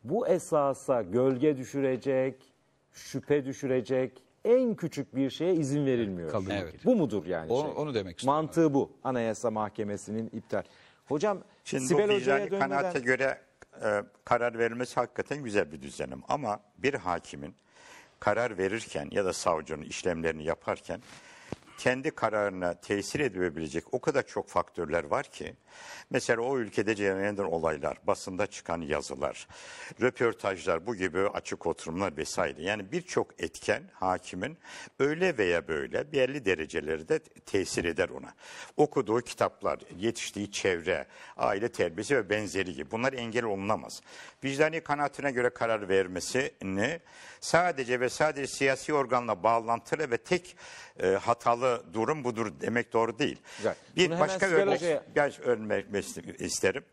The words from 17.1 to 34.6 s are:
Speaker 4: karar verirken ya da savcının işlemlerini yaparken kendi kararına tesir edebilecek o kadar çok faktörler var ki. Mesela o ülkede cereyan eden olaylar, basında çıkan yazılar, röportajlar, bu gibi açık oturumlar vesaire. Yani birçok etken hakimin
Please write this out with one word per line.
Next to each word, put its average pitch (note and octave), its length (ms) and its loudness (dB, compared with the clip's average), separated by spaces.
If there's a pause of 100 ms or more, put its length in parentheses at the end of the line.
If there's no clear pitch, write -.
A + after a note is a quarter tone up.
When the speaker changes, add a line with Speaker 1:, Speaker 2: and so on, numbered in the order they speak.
Speaker 4:
karar G#2+ 380 2
verirken F#2+ 520 -2
ya F#2+ 140 0
da F2+ 80 0
savcının D#2 500 -2
işlemlerini E2 640 -2
yaparken E2 560 -4 (800)
kendi C3 320 0
kararına G2+ 640 0
tesir - 460 -2
edebilecek E2+ 760 -2
o B2+ 60 -2
kadar C#3 260 0
çok - 220 -6
faktörler E2 560 -2
var A2 220 -2
ki. - 280 -12 (560)
Mesela A#2+ 320 2
o C3 160 0
ülkede G#2+ 360 0
cereyan G2 400 2
eden G2 100 -2
olaylar, D#2 600 0
basında G2 400 -2
çıkan - 340 -6
yazılar, C#2 680 -4 (520)
röportajlar, G2 840 0
bu A#2+ 100 -2
gibi F2+ 220 0
açık F#2+ 480 -2
oturumlar E2 500 -2
vesaire. D2+ 460 -2
Yani G2+ 300 -4
birçok C#3 500 -4
etken G#2 400 -2 (100)
hakimin F#2 640 -2 (420)